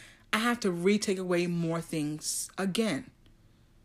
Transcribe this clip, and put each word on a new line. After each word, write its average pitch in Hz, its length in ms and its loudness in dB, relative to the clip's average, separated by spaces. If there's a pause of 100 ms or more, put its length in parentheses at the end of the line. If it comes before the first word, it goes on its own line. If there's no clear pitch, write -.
(320)
I 214 60 -6
have 233 220 2
to 202 100 2
retake 190 480 2
away 175 280 2
more 165 360 0
things 151 760 -4
again. 196 540 0 (760)